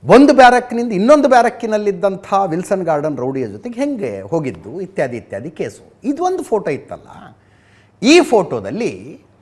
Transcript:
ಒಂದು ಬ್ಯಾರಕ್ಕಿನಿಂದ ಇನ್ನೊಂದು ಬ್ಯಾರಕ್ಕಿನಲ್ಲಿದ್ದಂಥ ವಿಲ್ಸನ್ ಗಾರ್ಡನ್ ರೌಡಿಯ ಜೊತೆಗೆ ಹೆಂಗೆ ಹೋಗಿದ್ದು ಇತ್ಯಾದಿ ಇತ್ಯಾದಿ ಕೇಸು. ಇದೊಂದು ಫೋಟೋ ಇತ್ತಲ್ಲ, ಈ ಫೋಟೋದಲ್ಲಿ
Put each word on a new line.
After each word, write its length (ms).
ಒಂದು 280
ಬ್ಯಾರಕ್ಕಿನಿಂದ 600
ಇನ್ನೊಂದು 360
ಬ್ಯಾರಕ್ಕಿನಲ್ಲಿದ್ದಂಥ 1040
ವಿಲ್ಸನ್ 380
ಗಾರ್ಡನ್ 340
ರೌಡಿಯ 280
ಜೊತೆಗೆ 340
ಹೆಂಗೆ 400
ಹೋಗಿದ್ದು 600
ಇತ್ಯಾದಿ 360
ಇತ್ಯಾದಿ 340
ಕೇಸು. 540
ಇದೊಂದು 380
ಫೋಟೋ 280
ಇತ್ತಲ್ಲ, 680
ಈ 180
ಫೋಟೋದಲ್ಲಿ 1000